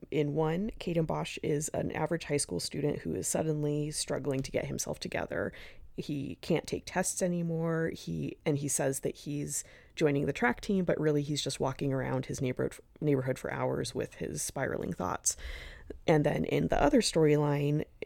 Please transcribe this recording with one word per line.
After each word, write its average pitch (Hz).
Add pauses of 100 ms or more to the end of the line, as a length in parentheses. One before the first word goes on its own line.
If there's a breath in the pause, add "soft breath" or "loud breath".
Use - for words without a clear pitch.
(120)
in 147
one, 160 (120)
Caden 165
Bosch 156
is 151
an -
average 160
high 147
school -
student 147
who 160
is 92
suddenly 151
struggling 143
to 135
get -
himself -
together. - (420 loud breath)
He 147
can't -
take -
tests -
anymore. 165
He, 160 (100)
and 147
he 143
says 135
that -
he's 147 (320 loud breath)
joining 147
the 151
track 240
team, 190
but -
really 151
he's 143
just -
walking 135
around 131
his 135
neighborhood, 127 (240)
neighborhood 135
for -
hours 131
with -
his -
spiraling -
thoughts. - (680 loud breath)
And 151
then 147
in 151
the 151
other 247
storyline, 147 (200)